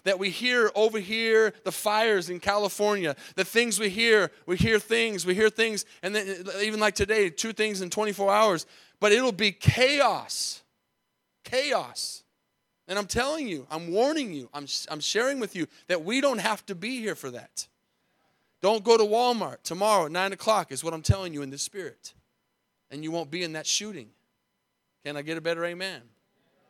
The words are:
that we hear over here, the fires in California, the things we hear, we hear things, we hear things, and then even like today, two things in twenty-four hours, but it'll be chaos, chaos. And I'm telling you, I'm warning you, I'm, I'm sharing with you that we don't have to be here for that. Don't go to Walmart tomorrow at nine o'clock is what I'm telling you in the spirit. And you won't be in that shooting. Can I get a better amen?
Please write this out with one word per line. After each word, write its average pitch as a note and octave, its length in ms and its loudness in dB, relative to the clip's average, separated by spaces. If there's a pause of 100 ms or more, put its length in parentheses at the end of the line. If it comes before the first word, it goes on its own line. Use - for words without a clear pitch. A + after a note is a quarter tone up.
that F#3+ 160 0
we G3 120 -2
hear A#3+ 440 2
over G#3+ 240 2
here, A3 640 2
the F#3 80 -6
fires G#3 580 0
in F3+ 120 -8
California, G3+ 760 0 (220)
the F#3+ 80 2
things A3+ 340 0
we G#3+ 100 0
hear, G#3+ 440 4 (140)
we F3+ 100 -2
hear G#3 240 4
things, A3+ 440 0
we F3+ 120 2
hear A3 120 6
things, A3 360 -2 (180)
and F#3+ 100 -4
then G3 320 -4 (160)
even G#3+ 200 -2
like G#3 160 2
today, G3+ 340 2
two A3+ 220 -6
things G#3 300 -2
in F3 80 -6
twenty-four G3 420 0
hours, G#3 340 4 (320)
but G#3 140 4
it'll B3 180 4
be G3 220 2
chaos, A#3+ 1080 2 (840)
chaos. A#3+ 800 -4 (640)
And F#3+ 100 -4
I'm G3+ 80 -2
telling C#4 400 -2
you, D3+ 240 -8
I'm E3+ 220 -6
warning B3+ 400 2
you, C3 220 -10
I'm, C#3+ 120 -12 (240)
I'm D3+ 80 -6
sharing B3+ 420 0
with G3+ 140 -6
you D#3+ 120 -4 (220)
that F3 140 0
we A#3+ 200 0
don't C4+ 160 2
have G#3 280 -2
to G3+ 80 -8
be A3 240 -8
here G#3+ 160 -4
for C3+ 160 -10
that. - 380 -12 (920)
Don't G#3 200 4
go A#3 140 6
to A3+ 80 6
Walmart G#3+ 580 0
tomorrow F#3+ 440 2
at D3 40 -6
nine F#3 220 -2
o'clock G3 400 0
is C3 100 -8
what E3 120 -4
I'm D#3+ 80 -10
telling F#3+ 320 -2
you C#3+ 80 -6
in C3+ 80 -10
the C#3 80 -14
spirit. - 560 -12 (760)
And D3 140 -12
you D#3+ 80 -8
won't E3 180 -6
be F3+ 120 -6
in E3 100 -6
that D#3 140 -10
shooting. F#3 420 -4 (960)
Can D3 140 -8
I C#3+ 40 -6
get D#3+ 140 -6
a D#3+ 60 -8
better E3 240 -2
amen? F3 340 -8 (680)